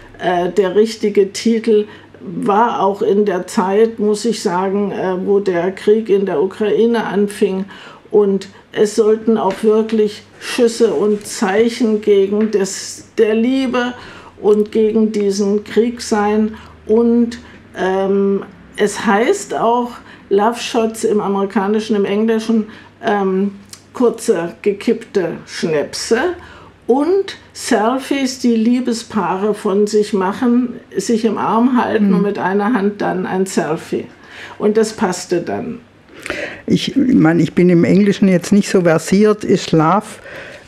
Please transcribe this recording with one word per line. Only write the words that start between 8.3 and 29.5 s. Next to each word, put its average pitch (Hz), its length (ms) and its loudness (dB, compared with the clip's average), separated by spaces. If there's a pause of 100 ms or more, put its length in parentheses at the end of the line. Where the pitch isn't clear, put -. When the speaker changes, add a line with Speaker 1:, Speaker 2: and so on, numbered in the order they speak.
Speaker 1:
es 208 220 0
sollten 220 420 2
auch 190 260 -2
wirklich 220 600 0 (160)
Schüsse 233 540 0
und 208 320 0
Zeichen 220 760 0
gegen 208 500 2
des, - 560 -4 (100)
der 220 160 4
Liebe 247 600 0 (480)
und 208 320 2
gegen 220 400 2
diesen 202 500 0
Krieg 233 380 -2
sein. 214 540 0 (300)
Und, 233 540 2 (380)
ähm, 196 680 0 (320)
es 208 300 -2
heißt 233 480 0
auch 233 380 0 (380)
Love 214 300 2
Shots 226 460 -2
im 208 160 0
Amerikanischen, 202 760 -2
im 202 80 2
Englischen, 220 640 0 (400)
ähm, 196 460 0 (420)
kurze 220 580 0 (100)
gekippte 196 840 -2
Schnäpse - 720 -4 (680)
und 330 520 0 (160)
Selfies, 254 880 -2
die 233 160 2
Liebespaare 220 1000 -2